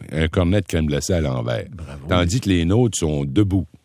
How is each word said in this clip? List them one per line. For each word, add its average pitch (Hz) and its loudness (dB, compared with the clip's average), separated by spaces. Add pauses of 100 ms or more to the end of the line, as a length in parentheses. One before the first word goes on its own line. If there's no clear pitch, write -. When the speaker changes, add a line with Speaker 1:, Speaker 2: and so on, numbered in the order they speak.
(120)
Speaker 1:
un 78 0
cornet 92 2
de - -12
crème 80 0
glacée 71 -2
à 85 2
l'envers. 64 -4
Speaker 2:
Bravo. 71 -14
Speaker 1:
Tandis 90 2
que - -2
les 87 2
nôtres 113 2
sont 76 -2
debout, 90 0 (180)